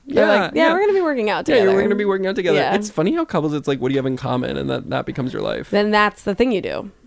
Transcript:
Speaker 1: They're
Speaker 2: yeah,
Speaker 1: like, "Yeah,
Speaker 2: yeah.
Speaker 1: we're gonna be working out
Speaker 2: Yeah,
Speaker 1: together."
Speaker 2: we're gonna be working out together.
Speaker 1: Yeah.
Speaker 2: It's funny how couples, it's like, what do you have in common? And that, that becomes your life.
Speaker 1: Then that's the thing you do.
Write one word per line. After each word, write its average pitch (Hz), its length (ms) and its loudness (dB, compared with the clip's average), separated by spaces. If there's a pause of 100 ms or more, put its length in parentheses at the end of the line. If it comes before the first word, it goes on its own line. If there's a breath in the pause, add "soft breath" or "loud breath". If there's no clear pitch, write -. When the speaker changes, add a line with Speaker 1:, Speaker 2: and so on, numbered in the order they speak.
Speaker 1:
They're 208 180 0
Speaker 2:
yeah, 208 200 4
Speaker 1:
like, - 100 -6
"Yeah, 320 140 4
Speaker 2:
yeah. 330 40 2
Speaker 1:
we're 359 60 0
gonna 403 140 2
be 381 80 2
working 262 280 -2
out 175 180 -4
Speaker 2:
Yeah, 294 100 2
Speaker 1:
together." 196 180 4
Speaker 2:
we're 196 80 4
gonna 202 120 0
be 208 100 0
working 190 220 0
out 196 80 -2
together. 175 220 2
Speaker 1:
Yeah. 143 180 2
Speaker 2:
It's 208 140 -4
funny 175 240 0
how 330 100 0
couples, 156 300 -2
it's 143 140 -4
like, 135 120 0
what 127 100 -2
do 135 40 0
you 139 60 2
have 131 80 0
in 131 100 -2
common? 127 400 -2
And 139 140 -4
that, 127 180 -4
that 131 160 -4
becomes 131 260 -6
your 101 120 -6
life. - 260 -4
Speaker 1:
Then 208 220 2
that's 208 320 2
the 208 100 -2
thing 247 180 2
you 196 100 0
do. 90 300 -6 (160)